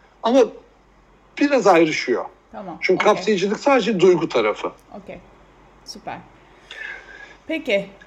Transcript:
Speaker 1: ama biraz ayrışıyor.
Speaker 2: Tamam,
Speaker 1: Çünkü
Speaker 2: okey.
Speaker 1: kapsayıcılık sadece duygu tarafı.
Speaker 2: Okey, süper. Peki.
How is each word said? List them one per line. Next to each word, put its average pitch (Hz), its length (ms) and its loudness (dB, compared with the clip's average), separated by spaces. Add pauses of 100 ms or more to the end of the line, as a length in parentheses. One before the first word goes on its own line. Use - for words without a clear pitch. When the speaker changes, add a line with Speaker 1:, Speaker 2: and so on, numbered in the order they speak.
(220)
Speaker 1:
ama 247 180 4 (1000)
biraz 285 260 2
ayrışıyor. 160 580 2 (280)
Speaker 2:
Tamam, 190 280 -14
Speaker 1:
Çünkü - 240 0
Speaker 2:
okey. 208 100 4
Speaker 1:
kapsayıcılık 202 460 -2
sadece 233 400 0
duygu 165 280 4
tarafı. 107 440 -2 (300)
Speaker 2:
Okey, - 160 -18 (680)
süper. 156 340 -14 (1300)
Peki. 226 380 -4 (200)